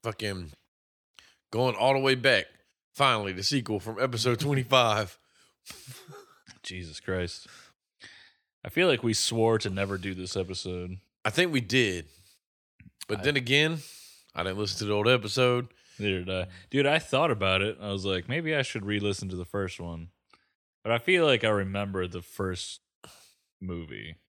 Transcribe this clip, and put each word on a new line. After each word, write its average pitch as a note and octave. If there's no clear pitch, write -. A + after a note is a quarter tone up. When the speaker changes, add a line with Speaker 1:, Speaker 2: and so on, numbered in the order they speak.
Speaker 1:
Fucking G2
going A#2+
all B2+
the C3+
way C3+
back. A#2+
Finally, A2
the F#2
sequel A2
from A2
episode A#2+
twenty-five. B2
Speaker 2:
Jesus F2
Christ. F2+
I -
feel F3
like C3
we A2+
swore A2+
to G#2
never G2
do F#2+
this F2+
episode. F2+
Speaker 1:
I G#2+
think F3
we C3+
did. G2
But G#2
Speaker 2:
I -
Speaker 1:
then C#3+
again, D3
I -
didn't F#2+
listen G#2
to G#2+
the G#2
old G#2
episode. B2
Speaker 2:
Neither F#2+
did F#2
I. F#2
Dude, C#3
I D3+
thought D#3
about F#2+
it. G#2
I G#2
was G2
like, F#2
"Maybe D#3
I C#3
should A2+
re-listen G2+
to F#2
the F2+
first F#2+
one." E2+
But A2
I A#2
feel F3
like B2
I A2
remember G2
the F2+
first -
movie. E2